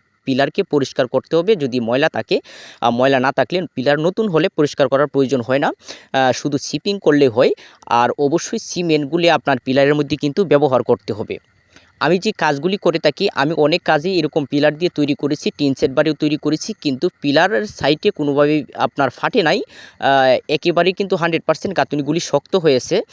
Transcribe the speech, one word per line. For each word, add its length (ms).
পিলারকে 380
পরিষ্কার 440
করতে 280
হবে। 200
যদি 240
ময়লা 300
থাকে, 300
আহ, 100
ময়লা 280
না 120
থাকলে 300
পিলার 240
নতুন 300
হলে 200
পরিষ্কার 380
করার 200
প্রয়োজন 340
হয় 180
না, 80
আহ, 640
শুধু 260
চিপিং 420
করলে 280
হয়। 240
আর 300
অবশ্যই 420
সিমেন্ট 500
গুলে 220
আপনার 340
পিলারের 300
মধ্যে 200
কিন্তু 280
ব্যবহার 400
করতে 300
হবে। 240
আমি 200
যে 120
কাজগুলি 460
করে 220
থাকি, 360
আমি 180
অনেক 300
কাজই 360
এরকম 260
পিলার 320
দিয়ে 180
তৈরি 180
করেছি, 440
টিন 220
শেড 120
বাড়িও 220
তৈরি 240
করেছি, 440
কিন্তু 280
পিলারের 440
সাইডে 440
কোনোভাবেই 540
আপনার 340
ফাটে 340
নাই। 180
আহ, 400
একেবারেই 440
কিন্তু 220
হান্ড্রেড 280
পার্সেন্ট 340
গাঁথুনিগুলি 420
শক্ত 360
হয়েছে। 460